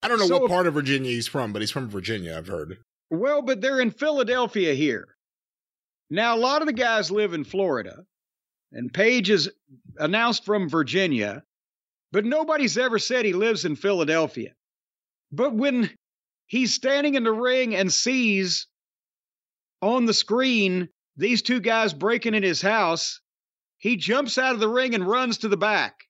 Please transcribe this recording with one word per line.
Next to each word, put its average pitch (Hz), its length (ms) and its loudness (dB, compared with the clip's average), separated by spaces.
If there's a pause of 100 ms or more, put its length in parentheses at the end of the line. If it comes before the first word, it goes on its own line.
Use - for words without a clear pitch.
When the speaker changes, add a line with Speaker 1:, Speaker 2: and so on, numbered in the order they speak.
Speaker 1:
I - 40 0
don't 233 120 2
know 196 80 4
Speaker 2:
So 175 120 6
Speaker 1:
what 202 100 2
part 180 180 4
of 160 60 0
Virginia 135 380 0
he's 117 160 -2
from, 120 260 -4
but 104 80 -4
he's 110 100 -4
from 131 180 -6
Virginia, 92 460 -6
I've 82 120 -10
heard. 87 300 -8 (320)
Speaker 2:
Well, 269 320 0
but 247 200 -2
they're 262 200 0
in 233 100 2
Philadelphia 247 840 0
here. 131 340 -2 (1000)
Now, 226 260 0
a 226 40 0
lot 269 220 2
of 320 60 -2
the 302 60 -2
guys 220 380 0
live 202 220 0
in 156 100 -4
Florida, 160 640 -4 (680)
and 123 220 -10
Page 214 360 2
is 185 200 2 (480)
announced 214 460 0
from 196 260 0
Virginia, 139 760 -2 (680)
but 208 140 0
nobody's 294 520 0
ever 240 220 0
said 247 260 0
he 190 80 2
lives 208 300 0
in 160 120 -2
Philadelphia. 160 760 -2 (800)
But 233 220 0
when 240 380 0 (560)
he's 160 260 0
standing 277 420 0
in 254 80 2
the 226 80 2
ring 247 440 0
and 185 180 2
sees 214 720 0 (1120)
on 233 240 2
the 220 80 2
screen 214 760 0 (260)
these 208 260 0
two 247 180 0
guys 220 340 0
breaking 214 400 -2
in 214 100 0
his 175 180 0
house, 185 600 0 (560)
he 233 200 0
jumps 226 400 0
out 262 160 2
of 226 60 -2
the 214 100 2
ring 247 260 0
and 185 120 0
runs 240 320 0
to 220 80 -4
the 196 100 2
back. 180 520 -2